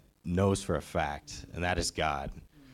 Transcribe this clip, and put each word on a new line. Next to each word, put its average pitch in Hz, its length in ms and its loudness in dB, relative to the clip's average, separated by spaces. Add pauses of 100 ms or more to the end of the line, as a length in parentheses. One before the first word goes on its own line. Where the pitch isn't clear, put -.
(240)
knows 95 380 4
for 87 140 0
a 71 80 0
fact, - 720 -4
and 85 100 -4
that 90 160 2
is 82 100 -2
God. 71 420 -2 (420)